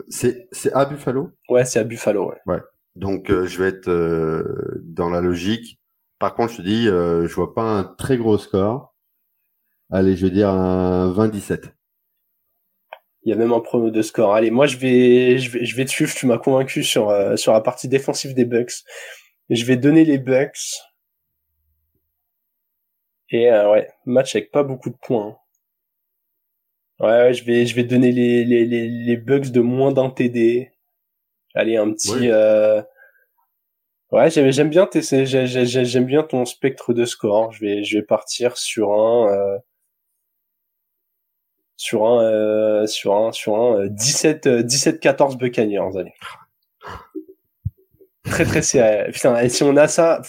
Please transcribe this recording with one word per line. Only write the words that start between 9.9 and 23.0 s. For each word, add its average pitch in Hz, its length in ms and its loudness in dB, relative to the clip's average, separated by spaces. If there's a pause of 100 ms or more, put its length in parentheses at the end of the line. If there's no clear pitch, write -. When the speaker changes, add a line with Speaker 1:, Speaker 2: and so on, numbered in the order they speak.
Speaker 1:
je 92 80 -2
vais 95 60 2
dire 101 180 2
un 92 640 0
vingt 107 160 2
dix-sept. 98 400 -8 (1500)
Speaker 2:
Il 110 60 -4
y 107 40 0
a 101 40 -2
même 117 160 0
un 117 80 2
prono 117 280 -2
de 107 120 -2
score. 107 320 0
Allez, 113 180 2
moi, 127 140 4
je 127 120 -2
vais, 123 600 4
je 127 140 -6
vais, 127 120 -6
je - 140 -8
vais 135 80 -2
te 135 60 -8
suivre. 156 220 -2
Tu - 120 -6
m'as 117 140 2
convaincu 135 440 0
sur, 107 260 0
euh, 101 280 2
sur 113 160 2
la 110 80 4
partie - 260 -4
défensive 135 460 -4
des 127 120 2
Bucks. 120 380 -4 (680)
Je 117 160 -2
vais 127 120 2
donner 147 260 4
les 147 140 2
Bucks. 131 640 -4 (2500)